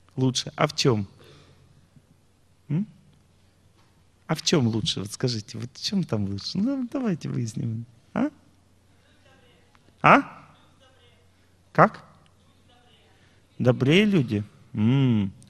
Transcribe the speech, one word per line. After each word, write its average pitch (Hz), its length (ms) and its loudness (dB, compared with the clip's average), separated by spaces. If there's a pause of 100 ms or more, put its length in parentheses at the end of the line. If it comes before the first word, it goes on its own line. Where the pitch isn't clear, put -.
(160)
лучше? 131 400 -2
А 156 120 0
в - 80 -4
чем? 107 320 0 (1600)
М? 185 180 -4 (1400)
А 160 80 -2
в - 60 -12
чем 131 260 2
лучше? 110 340 -2
Вот 101 100 -8
скажите, 117 460 -6
вот - 160 -10
в - 100 -20
чем 196 200 -2
там 104 220 -4
лучше? 98 320 -8
Ну, 254 340 -2
давайте 214 380 -4
выясним. 117 560 -6 (280)
А? 294 160 -2 (1700)
А? 214 200 8 (1500)
Как? - 300 4 (1600)
Добрее 127 460 4
люди? 131 380 0 (300)
М. 113 580 2 (180)